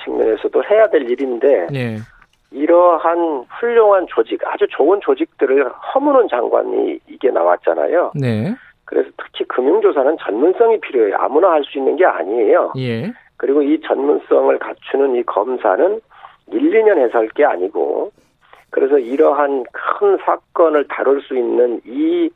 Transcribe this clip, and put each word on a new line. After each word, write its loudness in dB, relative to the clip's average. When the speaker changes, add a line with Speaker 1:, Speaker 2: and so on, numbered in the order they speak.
Speaker 1:
측면에서도 -2
해야 4
될 0
일인데 0
Speaker 2:
네. -6
Speaker 1:
이러한 2
훌륭한 2
조직, -4
아주 -2
좋은 2
조직들을 0
허무는 0
장관이 -2
이게 -2
나왔잖아요. 0
Speaker 2:
네. -4
Speaker 1:
그래서 -4
특히 -10
금융조사는 0
전문성이 0
필요해요. 0
아무나 2
할 2
수 -10
있는 0
게 2
아니에요. 0
Speaker 2:
예. -4
Speaker 1:
그리고 0
이 0
전문성을 0
갖추는 -2
이 -2
검사는 0
일, 0
이 4
년 4
해서 2
할 0
게 0
아니고 -2
그래서 2
이러한 0
큰 -2
사건을 0
다룰 0
수 -6
있는 0
이 -2